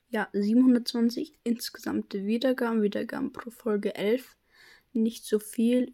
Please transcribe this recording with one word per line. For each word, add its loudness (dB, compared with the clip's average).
Ja, -4
siebenhundertzwanzig 2
insgesamte -4
Wiedergaben, 0
Wiedergaben -2
pro -14
Folge -4
elf. -2
Nicht -2
so 0
viel, 0